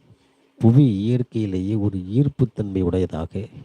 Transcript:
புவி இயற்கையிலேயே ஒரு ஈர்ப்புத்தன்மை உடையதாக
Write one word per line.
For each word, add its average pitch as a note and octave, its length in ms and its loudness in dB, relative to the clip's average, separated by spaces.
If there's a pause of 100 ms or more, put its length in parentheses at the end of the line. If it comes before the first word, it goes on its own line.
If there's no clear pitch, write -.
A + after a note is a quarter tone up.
(600)
புவி B2 260 6
இயற்கையிலேயே G#2+ 920 -2
ஒரு G2+ 220 -2
ஈர்ப்புத்தன்மை G#2 840 -2
உடையதாக F2 640 -4 (180)